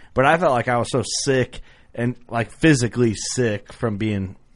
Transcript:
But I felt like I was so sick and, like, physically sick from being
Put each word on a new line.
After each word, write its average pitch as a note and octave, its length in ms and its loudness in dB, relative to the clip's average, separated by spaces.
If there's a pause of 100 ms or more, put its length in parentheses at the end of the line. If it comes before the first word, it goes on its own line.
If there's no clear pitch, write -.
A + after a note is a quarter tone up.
(140)
But C3 120 4
I D#3 100 6
felt E3+ 160 2
like A#2+ 160 0
I B2 80 0
was A2+ 140 -2
so B2 120 0 (220)
sick C3 360 0 (340)
and, A#2+ 220 -4 (120)
like, A#2 240 -4
physically A#2+ 600 2
sick G#2+ 580 -4
from A2 240 -4
being G2 400 -4 (200)